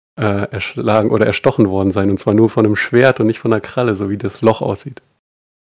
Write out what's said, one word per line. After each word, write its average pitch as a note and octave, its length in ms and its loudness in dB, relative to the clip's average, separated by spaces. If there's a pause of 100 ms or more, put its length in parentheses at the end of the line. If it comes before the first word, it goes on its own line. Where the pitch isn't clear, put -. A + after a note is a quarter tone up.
(180)
äh, G2+ 320 -2
erschlagen A2 600 0
oder A2 140 2
erstochen G#2+ 440 2
worden F#2+ 240 0
sein, G2 180 0
und F#2+ 80 -2
zwar G#2+ 160 0
nur A2 160 4
von A2 160 2
einem G#2+ 100 0
Schwert B2 440 2
und G#2+ 80 2
nicht A2 100 -2
von A#2 140 -2
einer G#2+ 100 0
Kralle, B2 340 -4
so G2 140 -6
wie G#2 80 -4
das - 240 -10
Loch A2 180 2
aussieht. - 400 -8 (680)